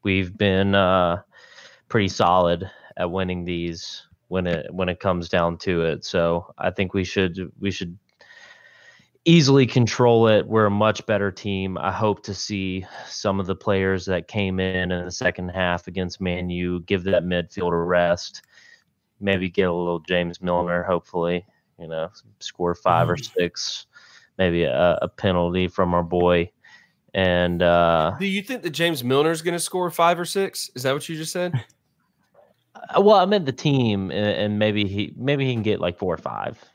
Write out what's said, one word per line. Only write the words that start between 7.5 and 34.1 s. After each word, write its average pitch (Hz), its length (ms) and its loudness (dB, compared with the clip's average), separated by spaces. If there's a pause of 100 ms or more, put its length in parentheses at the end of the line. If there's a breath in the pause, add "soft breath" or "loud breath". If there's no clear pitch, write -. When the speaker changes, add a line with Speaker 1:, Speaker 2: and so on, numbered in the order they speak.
Speaker 1:
we 98 100 -2
should 90 280 -10 (1300 loud breath)
easily 139 420 8
control 117 600 4
it. 107 220 4
We're 110 180 4
a 101 40 4
much 104 360 0
better 101 240 0
team. 95 480 -6
I 95 140 -4
hope 104 320 -2
to 101 100 -8
see 95 500 -6 (220 loud breath)
some 98 320 -4
of 95 80 -4
the 95 80 -4
players 95 520 0
that 90 200 -4
came 95 320 -2
in 92 320 -2
in 87 140 -2
the 90 80 -10
second 90 380 -4
half 87 360 -2
against 90 340 -8
Man 90 300 -4
U 90 300 -4
give 90 240 -4
that 92 180 0
midfield 87 500 -4
a 85 40 0
rest. 87 680 0 (760 soft breath)
Maybe 98 280 0
get 92 200 0
a 87 40 0
little 87 280 -2
James 87 420 -2
Milner, 87 400 0
hopefully, 87 640 -2 (320)
you 85 80 -16
know, 80 220 -8 (320)
score 87 340 -4
five 85 340 2
or 87 80 0
Speaker 2:
Mm. - 200 -12
Speaker 1:
six, - 500 -4 (520 loud breath)
maybe 85 260 2
a, 76 380 2
a - 60 -2
penalty 90 600 0
from 90 260 0
our 87 80 2
boy. 87 480 2 (640 soft breath)
And, 87 480 2
uh, 85 560 4
Speaker 3:
Do 196 80 -2
you 196 160 -2
think 226 200 -8
that 165 80 -4
James 151 340 -2
Milner 139 260 2
is 160 120 -4
gonna 170 180 -4
score 180 320 -4
five 170 260 2
or 175 60 -6
six? - 500 -6
Is 127 80 -10
that 131 120 0
what 151 140 -6
you 165 80 -8
just 160 160 -10
said? 180 200 -4 (160)
Speaker 1:
<laughs> - 60 -20 (1200)
Uh, - 40 6
well, 208 160 8
I 185 100 6
meant 196 200 2
the 131 60 -2
team, 113 580 2